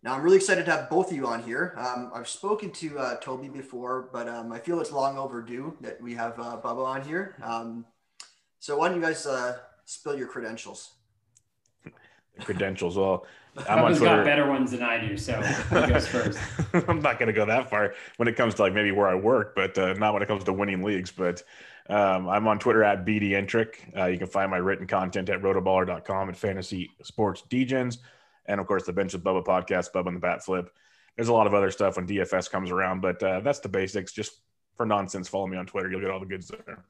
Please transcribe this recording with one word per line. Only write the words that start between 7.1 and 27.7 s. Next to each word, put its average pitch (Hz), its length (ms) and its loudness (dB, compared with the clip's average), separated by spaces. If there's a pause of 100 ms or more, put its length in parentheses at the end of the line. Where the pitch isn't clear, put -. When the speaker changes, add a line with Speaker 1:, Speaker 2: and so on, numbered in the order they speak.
Speaker 1:
Um, 117 460 -8 (720)
so 147 200 -4
why 170 100 4
don't 180 80 0
you 170 40 -2
guys, 160 260 -2
uh, 123 340 -4 (240)
spill 143 340 -8
your 123 80 -6
credentials? 113 680 -12 (880)
Speaker 2:
The - 580 -20
credentials. 95 540 -2
Well, 95 280 2 (200)
Speaker 1:
<laughs> - 240 -12
Speaker 2:
I'm 107 160 6
on - 80 6
Speaker 3:
Bubba's 151 80 4
got - 60 6
Speaker 2:
Twitter. 165 180 6
Speaker 3:
better 143 260 4
ones 131 220 0
than 120 100 -4
I 117 160 0
do, 104 180 -4
so 110 240 -4
he - 460 2
goes 131 220 4
first. - 320 0 (180)
Speaker 2:
<laughs> - 300 2
I'm 160 120 2
not 135 200 2
gonna 113 120 2
go 104 140 4
that 123 240 2
far 104 240 2 (220)
when 117 100 2
it 117 80 2
comes 117 200 4
to, 107 80 4
like, 95 100 6
maybe 104 180 4
where 101 160 4
I 92 80 4
work, 107 400 2
but, 98 240 0
uh, 95 140 2
not 104 220 2
when 101 100 0
it - 20 -4
comes 98 160 -2
to 98 100 0
winning 95 300 -2
leagues. 92 300 -2
But, 90 320 -2 (440)
um, 95 400 2
I'm 104 200 4
on 104 100 4
Twitter 110 240 6
at 101 220 4
B 107 160 2
D 98 140 0
Entric. 101 640 -2
Uh, 95 100 0
you 92 120 0
can 90 80 -4
find 98 240 0
my 92 60 0
written 95 320 -2
content 92 420 0
at 98 120 -2
rotoballer 95 440 2
dot 87 180 -6
com 95 220 -2
and 90 100 -8
Fantasy 95 540 -6 (140)
Sports 101 440 -2
Degens. 127 500 0 (480)